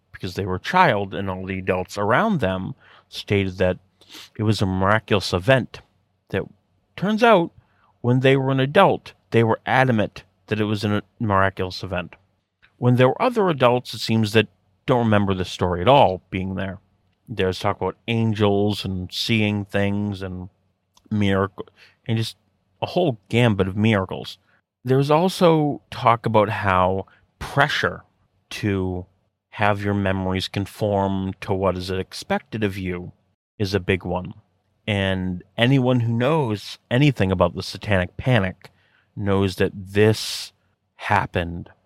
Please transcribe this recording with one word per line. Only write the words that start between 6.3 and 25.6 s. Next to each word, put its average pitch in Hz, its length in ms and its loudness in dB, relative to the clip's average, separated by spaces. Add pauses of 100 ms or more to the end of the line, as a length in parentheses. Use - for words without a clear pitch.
turns 208 260 -2
out, 220 280 4 (520)
when 123 180 2
they 135 160 6
were 135 140 0
an 135 100 0
adult, 143 540 2 (160)
they 117 120 4
were 113 220 2
adamant 117 600 2 (220)
that 107 140 -2
it 110 40 0
was 104 200 -2
a 104 180 0 (160)
miraculous 95 640 0
event. 90 340 -8 (600)
When 123 200 2
there 127 120 6
were - 140 -4
other 233 260 2
adults, 127 460 0
it 110 60 -10
seems, 110 320 0
that 110 160 4 (360)
don't 123 200 2
remember 104 280 2
the 92 120 -4
story 87 360 -4
at 92 80 0
all 107 320 6 (100)
being 95 260 -6
there. 95 220 -8 (500)
There's 95 300 -2
talk 101 220 -2
about 92 160 -6 (120)
angels 104 760 0
and 92 280 -6
seeing 104 520 0
things 101 560 -2
and 92 300 -10 (600)
miracle, 98 560 0 (400)
and 113 120 0
just - 180 -6 (440)
a - 60 -4
whole 170 320 -2 (100)
gambit 110 400 2
of 95 80 -8
miracles. 101 600 -2 (460)
There's 135 260 2
also 160 720 2 (120)